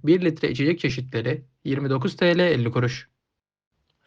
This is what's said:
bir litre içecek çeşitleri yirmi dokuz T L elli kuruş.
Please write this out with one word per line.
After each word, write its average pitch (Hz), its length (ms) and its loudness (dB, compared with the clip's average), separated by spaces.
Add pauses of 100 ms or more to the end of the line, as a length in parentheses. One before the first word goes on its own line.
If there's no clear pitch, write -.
bir 175 200 4
litre 160 260 0
içecek 143 300 -2
çeşitleri 127 640 -4 (200)
yirmi 135 260 -2
dokuz 135 260 -2
T 175 220 2
L - 0 -
elli 135 320 2
kuruş. 123 380 -2 (1000)